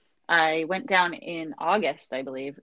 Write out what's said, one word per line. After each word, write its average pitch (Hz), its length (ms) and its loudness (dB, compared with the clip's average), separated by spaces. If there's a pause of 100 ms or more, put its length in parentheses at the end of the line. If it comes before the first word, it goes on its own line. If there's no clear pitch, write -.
(280)
I 160 400 4
went 190 200 -4
down 180 260 4
in 160 460 -10
August, 165 520 0
I 131 120 -4
believe. 135 400 -10